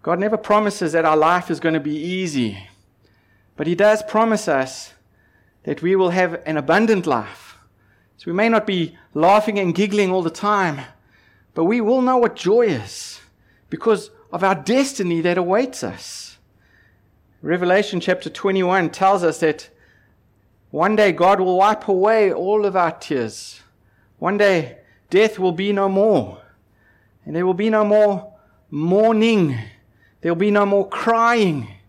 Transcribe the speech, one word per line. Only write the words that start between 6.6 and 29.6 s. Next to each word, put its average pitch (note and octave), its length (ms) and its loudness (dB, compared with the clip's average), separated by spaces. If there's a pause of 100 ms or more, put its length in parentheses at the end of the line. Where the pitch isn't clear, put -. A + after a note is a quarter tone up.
life. A#2 500 -6 (600)
So - 100 -20
we E3+ 60 -8
may G#3 160 0
not A3 180 0
be F3 320 -4 (160)
laughing G3+ 460 2
and E3+ 160 -2
giggling G3+ 340 0
all F#3 120 0
the E3 80 -2
time, F#3 500 -2 (760)
but E3 100 0
we A3+ 160 0
will B3 220 2
know B3+ 160 2
what A#3 180 0
joy A3+ 300 2
is A#2 520 -6 (520)
because G#3 400 -2 (200)
of F3 140 -4
our F#3+ 100 2
destiny F3+ 680 -2
that F3 160 0
awaits G3+ 440 -2
us. - 540 -14 (1040)
Revelation F3+ 580 -2
chapter C#3+ 300 -4
twenty-one F#3 640 0
tells F#3+ 340 2
us D#3 160 -2
that D#3 300 -2 (1000)
one F#3 280 0
day G3+ 160 4
God F#3 280 4
will F#3 160 0
wipe G#3 320 2
away G3+ 420 2
all G3+ 360 -2
of F#3+ 100 -2
our E3+ 160 2
tears. - 680 -8 (560)
One F#3 180 -2
day F#3+ 440 2 (280)
death G#3+ 300 2
will F#3 140 0
be F#3+ 200 -2
no G3 160 0
more, F#3+ 540 0 (840)
and D3+ 100 -10
there F3+ 120 -2
will F#3 80 0
be G#3+ 160 0
no G#3+ 160 2
more G#3 480 2 (360)
mourning. G3 880 2 (640)